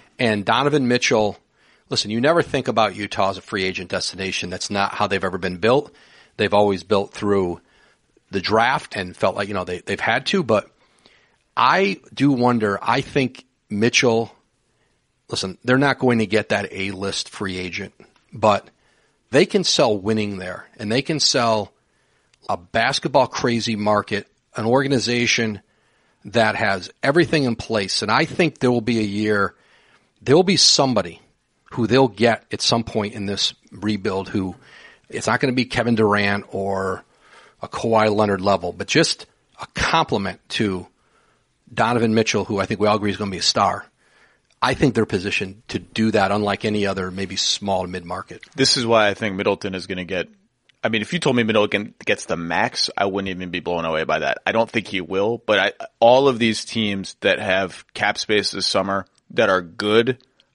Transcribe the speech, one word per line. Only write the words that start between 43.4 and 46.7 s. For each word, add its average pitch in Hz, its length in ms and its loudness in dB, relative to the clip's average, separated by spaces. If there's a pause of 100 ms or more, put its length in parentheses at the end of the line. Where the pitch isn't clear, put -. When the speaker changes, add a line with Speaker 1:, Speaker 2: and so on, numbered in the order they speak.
Speaker 1:
star. - 420 0 (760)
I 127 140 2
think 131 200 2
they're 110 120 2
positioned 98 600 -6
to 95 100 -6
do 110 340 0
that, 98 200 2
unlike 101 320 0
any 104 220 0